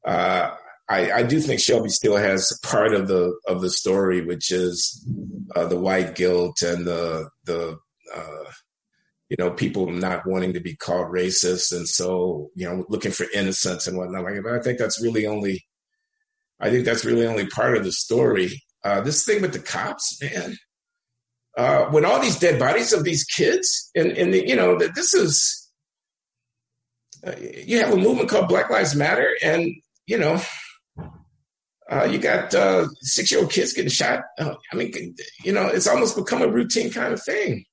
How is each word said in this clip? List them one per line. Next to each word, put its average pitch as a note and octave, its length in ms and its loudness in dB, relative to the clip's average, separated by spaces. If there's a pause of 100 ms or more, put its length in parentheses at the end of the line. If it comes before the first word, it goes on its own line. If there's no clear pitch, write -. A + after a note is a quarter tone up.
Uh, F2+ 480 0 (340)
I, F#2 240 2
I A#2 120 4
do C#3+ 160 2
think A2 200 -2
Shelby A2 300 2
still G#2 260 2
has G2 460 2
part A2+ 320 2
of F#2+ 140 0
the, F2+ 280 2 (100)
of F#2 140 0
the F#2 100 -2
story, F#2+ 540 2
which E2+ 280 -4
is, F2+ 520 -2 (500)
uh, E2+ 120 0
the F2 120 -2
white F#2 360 0
guilt F2+ 480 0
and F2 240 -2
the, E2 420 -4 (160)
the, E2 340 -6 (360)
uh, D#2+ 300 -14 (840)
you - 100 -6
know, - 120 0
people F#2+ 400 -2
not F#2 360 -4
wanting F#2 280 0
to F2+ 60 -6
be E2+ 140 -10
called F2 380 -2
racist, F2+ 640 0
and E2+ 100 -6
so, F2+ 680 -2
you F#2 120 -8
know, F2+ 220 -6
looking G2+ 240 -4
for F2 220 -4
innocence F#2+ 520 -2
and F#2 120 -6
whatnot. F2+ 260 -6
Like, G2 180 -8
but A2+ 120 -4
I A#2+ 60 0
think B2 180 -2
that's A2 240 -2
really A2+ 240 0
only, G2+ 400 -4 (920)
I - 120 0
think A#2+ 160 2
that's A#2 180 0
really A#2 220 2
only G#2+ 200 -2
part A#2+ 300 0
of G2+ 80 0
the F2+ 80 -2
story. A2+ 680 0 (200)
Uh, G2+ 200 0
this C#3+ 240 -2
thing G#3 160 2
with F#3 100 -2
the A#2+ 60 -8
cops, - 640 -6
man. - 340 -8 (1000)
Uh, C3+ 320 2
when D3+ 160 6
all B3+ 140 4
these G#3+ 180 0
dead E3 200 4
bodies A3 360 2
of D#3+ 100 2
these E3 200 0
kids, - 680 0
and, - 180 2
and F3+ 200 2
the, F#3 160 2
you C4 80 2
know, - 220 4
that F3 160 0
this F4+ 180 0
is, - 580 2 (1600)
uh, - 140 -8
you - 400 -4
have B3 120 4
a G3 40 6
movement A#3+ 320 4
called G3 200 2
Black - 220 2
Lives F#3 240 2
Matter, D3 360 2 (120)
and, E3 320 0 (320)
you A3 120 0
know, D#3+ 220 2 (1500)
uh, C3+ 140 2
you C3+ 140 0
got, D3+ 360 0
uh, F#3+ 320 4 (140)
six-year-old E3+ 500 0
kids - 220 0
getting - 180 -2
shot. - 320 0 (160)
Uh, D#3 160 -4 (180)
I - 40 -6
mean, F2+ 380 -8 (280)
you F#3+ 100 -2
know, G3+ 140 0
it's F#3 200 2
almost B3 300 2
become - 260 -2
a D#3 60 4
routine A#3 420 0
kind - 220 -4
of - 100 -6
thing. D4 500 -4